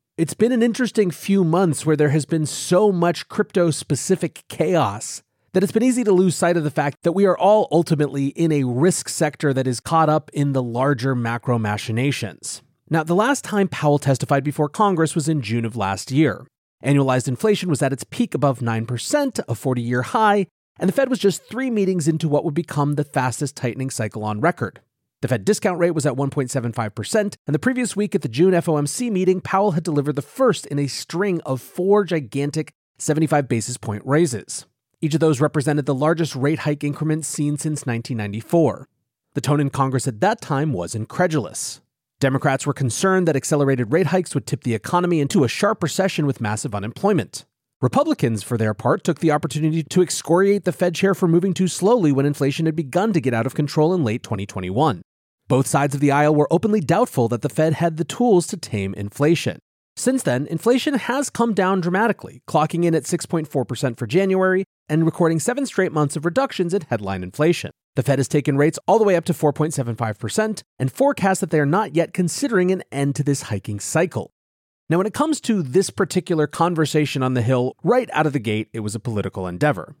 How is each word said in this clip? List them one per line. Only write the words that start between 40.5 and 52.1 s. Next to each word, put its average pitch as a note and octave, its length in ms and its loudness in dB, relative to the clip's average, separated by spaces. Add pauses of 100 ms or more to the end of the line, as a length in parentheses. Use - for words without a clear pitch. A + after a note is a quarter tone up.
was F2 200 -4
incredulous. - 840 -4 (400)
Democrats C3+ 480 0
were C#3+ 60 -2
concerned F#3 540 0
that D3+ 80 2
accelerated C3+ 560 0
rate E3+ 140 2
hikes F3+ 300 -2
would C3+ 100 -4
tip - 180 -6
the A#2 120 0
economy F3 440 0
into D3 240 2
a A#2+ 40 2
sharp G#3 340 0
recession F3 460 0
with C3+ 120 -2
massive G#2+ 360 -4
unemployment. A#2 720 -2 (360)
Republicans, C3 640 0
for A#2+ 160 -4
their G#2+ 160 0
part, C#3+ 280 0
took E3 140 0
the D#3+ 140 2
opportunity D#3 500 0
to F3+ 220 2
excoriate G3 600 2
the F3+ 80 0
Fed F3 220 0
chair F#3+ 220 2
for F#3 120 0
moving F3 240 4
too F#3 160 0
slowly F#3 440 2